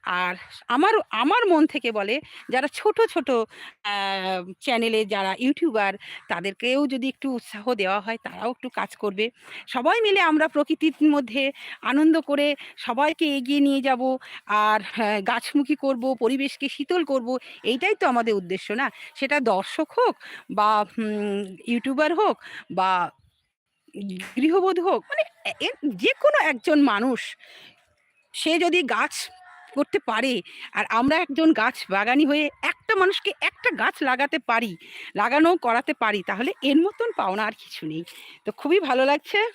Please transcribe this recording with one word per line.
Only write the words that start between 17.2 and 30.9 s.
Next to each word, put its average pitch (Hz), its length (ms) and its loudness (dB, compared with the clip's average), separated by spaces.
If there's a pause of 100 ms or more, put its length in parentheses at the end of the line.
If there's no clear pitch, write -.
এইটাই 294 320 0
তো 339 120 0
আমাদের 233 260 2
উদ্দেশ্য, 185 400 -4
না? 247 160 -2 (260)
সেটা 285 240 0
দর্শক 226 520 -2
হোক 480 240 2 (360)
বা, 208 340 2 (120)
হুম, 208 580 -4 (120)
ইউটিউবার 269 460 0
হোক 349 280 0 (300)
বা 180 400 0 (1200)
গৃহবধূ 349 480 2
হোক, 339 260 0
মানে, 622 140 -2 (220)
এ-, - 200 -6
এ-, 302 300 -6
যে 220 140 0 (120)
কোনো 587 160 4
একজন 302 440 2
মানুষ, 240 560 0 (960)
সে 320 260 0
যদি 339 240 2
গাছ 240 460 -4 (460)
করতে 294 300 -2
পারে, 233 360 -2 (300)
আর 208 180 0
আমরা 262 280 4